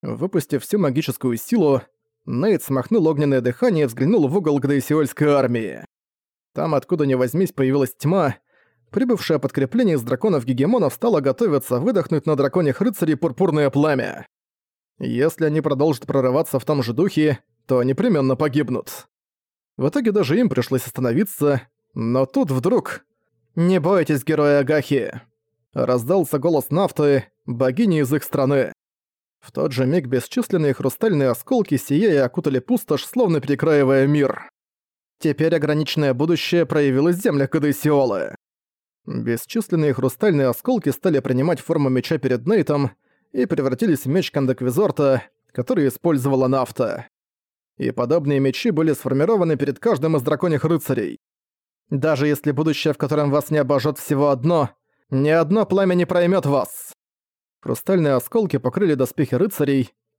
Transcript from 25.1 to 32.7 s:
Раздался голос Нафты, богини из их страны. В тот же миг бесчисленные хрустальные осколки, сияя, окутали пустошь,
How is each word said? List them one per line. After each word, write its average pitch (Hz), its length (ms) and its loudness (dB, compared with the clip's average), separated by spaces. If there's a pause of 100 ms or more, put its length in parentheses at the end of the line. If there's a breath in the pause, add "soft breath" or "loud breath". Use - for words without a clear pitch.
Раздался 131 680 0
голос 147 320 0
Нафты, 147 560 2 (200)
богини 135 540 0
из 135 120 0
их 151 100 0
страны. 135 500 0 (680)
В - 120 -20
тот 143 200 -2
же 127 140 0
миг 147 200 0
бесчисленные 147 680 -2
хрустальные 139 580 0
осколки, 180 460 0
сияя, 147 480 2
окутали 160 340 -2
пустошь, 165 460 -2